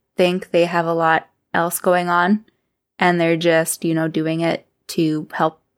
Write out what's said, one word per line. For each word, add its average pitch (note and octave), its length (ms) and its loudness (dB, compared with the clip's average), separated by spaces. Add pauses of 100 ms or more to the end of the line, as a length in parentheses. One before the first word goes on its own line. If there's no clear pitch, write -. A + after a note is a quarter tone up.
(180)
think F3+ 340 0
they E3+ 140 2
have E3+ 200 -2
a E3 80 -2
lot E3 340 2 (260)
else F3 260 -2
going F3+ 300 0
on. F3 360 0 (520)
And F3 220 0
they're E3 180 2
just, E3 460 0
you E3 100 -2
know, D#3+ 140 -2
doing D#3+ 340 -4
it E3 240 -4 (240)
to D#3 440 -2
help D#3+ 260 -2 (180)